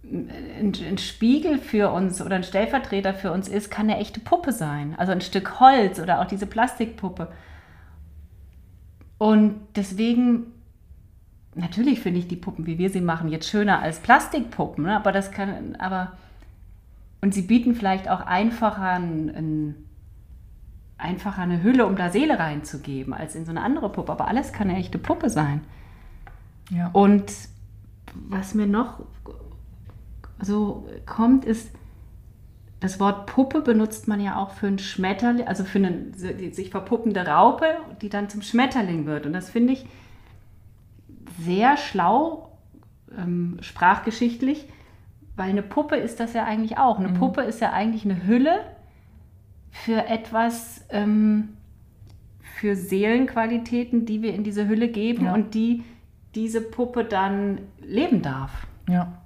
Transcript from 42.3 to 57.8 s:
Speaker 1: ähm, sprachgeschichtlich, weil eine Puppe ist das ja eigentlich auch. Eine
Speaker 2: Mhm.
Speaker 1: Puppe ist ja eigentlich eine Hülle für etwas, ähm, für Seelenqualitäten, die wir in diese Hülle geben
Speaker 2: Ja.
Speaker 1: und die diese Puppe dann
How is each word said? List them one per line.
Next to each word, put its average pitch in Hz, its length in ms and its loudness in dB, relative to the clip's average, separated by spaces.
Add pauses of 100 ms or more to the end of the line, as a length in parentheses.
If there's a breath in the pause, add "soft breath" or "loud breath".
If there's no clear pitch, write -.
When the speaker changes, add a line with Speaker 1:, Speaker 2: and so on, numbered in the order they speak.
Speaker 1:
ähm, 175 440 -4
sprachgeschichtlich, 233 1040 0 (680 loud breath)
weil 190 160 -4
eine 196 120 0
Puppe 294 340 0
ist 226 240 -4
das 233 140 -4
ja 226 100 -2
eigentlich 220 340 -2
auch. 254 220 4
Eine 185 80 0
Speaker 2:
Mhm. 180 60 0
Speaker 1:
Puppe 247 280 2
ist 226 180 -4
ja 220 120 0
eigentlich 214 320 -2
eine 180 200 -2
Hülle 269 360 4 (1120 soft breath)
für 220 340 -2
etwas, 226 840 -4
ähm, 214 580 2 (920)
für - 360 -2
Seelenqualitäten, 233 1300 0
die 214 160 -2
wir 208 120 -2
in 202 100 -2
diese 208 240 -2
Hülle 220 200 2
geben 226 380 0
Speaker 2:
Ja. 180 80 0
Speaker 1:
und 214 200 0
die 233 280 2 (540 loud breath)
diese 220 240 -2
Puppe 233 440 -4
dann 196 540 0 (220)